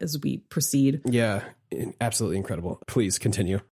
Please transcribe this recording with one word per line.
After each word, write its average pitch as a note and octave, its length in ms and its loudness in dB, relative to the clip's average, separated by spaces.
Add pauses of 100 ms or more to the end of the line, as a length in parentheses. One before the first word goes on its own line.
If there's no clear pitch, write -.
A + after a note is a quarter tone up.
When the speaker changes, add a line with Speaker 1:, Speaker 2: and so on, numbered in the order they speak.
Speaker 1:
as D3+ 180 -4
we C3 180 -2 (120)
proceed. C#3 560 2
Speaker 2:
Yeah. A#2 380 2 (260)
In-, - 320 -6
absolutely G2+ 360 0
incredible. F2 500 -6
Please G#2 320 0
continue. G2 400 0 (120)